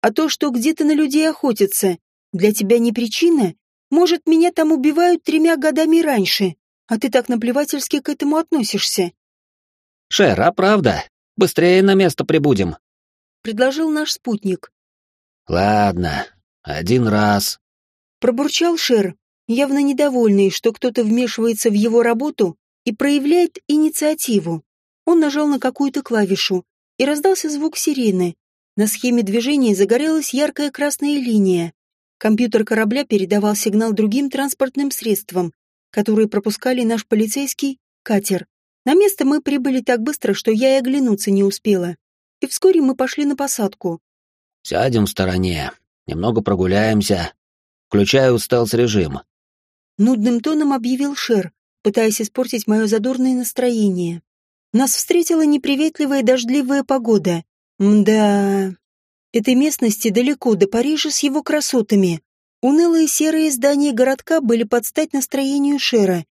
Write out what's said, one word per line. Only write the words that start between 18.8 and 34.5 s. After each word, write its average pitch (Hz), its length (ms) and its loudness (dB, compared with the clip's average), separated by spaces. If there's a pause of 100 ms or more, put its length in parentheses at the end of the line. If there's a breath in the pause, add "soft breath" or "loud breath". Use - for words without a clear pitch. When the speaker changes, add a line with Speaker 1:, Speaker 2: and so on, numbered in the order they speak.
Speaker 1:
явно 277 360 0
недовольный, 247 680 2
что 226 220 -2
кто-то 240 320 -2
вмешивается 226 680 0
в 208 40 -2
его 226 280 2
работу 233 540 -2 (280)
и 240 80 -2
проявляет 285 760 0
инициативу. 294 960 0 (420)
Он 330 160 4
нажал 294 280 0
на 285 100 0
какую-то 262 440 -2
клавишу, 196 640 -2 (340)
и 254 60 2
раздался 302 440 0
звук 302 280 -4
сирены. 202 580 0 (420)
На 208 100 2
схеме 240 360 0
движения 233 520 0
загорелась 254 600 0
яркая 294 360 -2
красная 285 440 -4
линия. 196 580 0 (460)
Компьютер 220 460 2
корабля 220 400 0
передавал 208 500 0
сигнал 214 380 0
другим 220 380 0
транспортным 269 600 -4